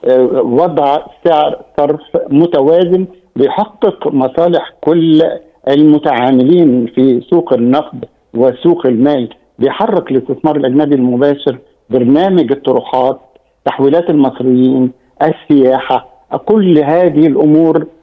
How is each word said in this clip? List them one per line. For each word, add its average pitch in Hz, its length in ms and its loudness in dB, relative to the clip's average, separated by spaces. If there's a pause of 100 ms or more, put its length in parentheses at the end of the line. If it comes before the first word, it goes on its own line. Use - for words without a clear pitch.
لوضع 131 920 0 (280)
سعر 151 340 0 (180)
صرف 170 240 -2 (280)
متوازن 170 760 2 (300)
بيحقق - 720 -2
مصالح 147 720 -2
كل 160 420 2 (460)
المتعاملين 139 1300 2
في 127 340 2
سوق 170 240 0
النقد 123 520 -2 (280)
وسوق 117 520 0
المال، 127 440 0 (300)
بيحرك 180 520 -2
الاستثمار 135 440 -2
الأجنبي 143 400 0
المباشر، 131 640 -2 (320)
برنامج 139 600 0
الطروحات، 131 680 -2 (460)
تحويلات 139 440 0
المصريين، 127 840 0 (320)
السياحة، 131 840 0 (380)
كل 190 320 2
هذه 156 500 2
الأمور 156 580 2 (180)